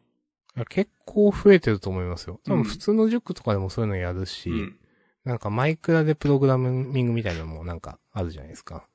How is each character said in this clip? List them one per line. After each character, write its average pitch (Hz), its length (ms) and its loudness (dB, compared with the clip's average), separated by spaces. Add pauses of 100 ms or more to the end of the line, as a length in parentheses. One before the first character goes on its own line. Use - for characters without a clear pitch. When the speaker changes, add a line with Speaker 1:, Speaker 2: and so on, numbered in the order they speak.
(560)
Speaker 1:
い 123 40 -6
や、 113 40 -4
結 - 260 -2 (140)
構 208 280 4
増 202 200 8
え 180 80 8
て 113 100 0
る 101 100 0
と 98 100 -6
思 92 120 -4
い - 20 -4
ま 87 120 -6
す - 80 -12
よ。 92 220 -14
Speaker 2:
う 147 40 -2
ん。 - 20 2
Speaker 1:
多 - 40 2
分 113 80 2
普 - 140 -8
通 - 140 0
の 220 160 4
塾 226 260 -2
と - 80 -20
か 110 100 0
で 101 60 0
も 95 100 -2
そ 117 140 -4
う - 20 0
い 107 40 0
う - 20 -2
の 95 60 -2
や 90 160 -4
る 92 140 -4
し、 - 240 -8
Speaker 2:
う 85 40 -2
ん。 98 240 -6 (460)
Speaker 1:
な 123 100 -4
ん 110 40 -4
か 104 120 -6
マ 120 160 0
イ 160 100 0
ク - 160 -2
ラ 160 120 4
で 156 100 2
プ 147 140 -4
ロ 139 100 4
グ 135 80 2
ラ 131 100 4
ミ 127 460 -2
ン 120 40 2
グ 117 60 0
み 117 100 -2
た 101 100 -2
い - 20 -2
な 82 60 -6
の 80 60 -10
も 80 180 -12
な 87 100 -8
ん 82 60 -12
か 78 180 -16 (140)
あ 98 100 -6
る 85 80 -4
じ 78 80 -12
ゃ 73 40 -16
な 78 40 -18
い - 40 -18
で - 60 -18
す - 80 -20
か。 - 300 -16